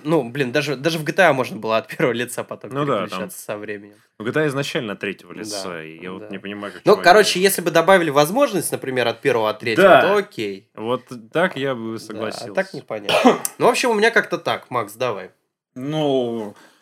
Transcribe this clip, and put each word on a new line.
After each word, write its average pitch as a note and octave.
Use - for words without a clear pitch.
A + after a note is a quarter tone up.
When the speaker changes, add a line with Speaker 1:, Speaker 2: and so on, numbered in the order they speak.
Speaker 1:
ну, D3
блин, B2+
даже, D3
даже D#3+
в D#3
G E3
T G3
A E3
можно B2+
было A2
от G#2+
первого D3
лица A#2
потом G#2
Speaker 2:
Ну C#3+
да, B2+
Speaker 1:
переключаться F#2
Speaker 2:
там A2
Speaker 1:
со -
временем. G#2
Speaker 2:
в G#2+
G B2
T D3
A D#3
изначально C#3
от F#2+
третьего F2
Speaker 1:
Да, D#2+
Speaker 2:
лица, F#2
и D#2+
я F2+
вот F#2
Speaker 1:
да. G#2+
Speaker 2:
не G2
понимаю, G2+
как -
Speaker 1:
Ну, F3
Speaker 2:
чувак F#3+
Speaker 1:
короче, G3
Speaker 2:
делает. F#3+
Speaker 1:
если F#3+
бы E3+
добавили E3
возможность, E3+
например, B2+
от A#2
первого, A#2
от G#2+
третьего, A#2+
Speaker 2:
Да. D3+
Speaker 1:
то G3
окей. G#2
Speaker 2:
Вот A#2+
так E3+
я C3+
бы A2+
Speaker 1:
Да, -
а A2
Speaker 2:
согласился. A2
Speaker 1:
так F#3+
непонятно. A2+
<coughs> -
Ну, C#3+
в -
общем, B3
у -
меня A3
как-то G3
так. A#2
Макс, A#2
давай. G#2+
Speaker 3:
Ну, B2+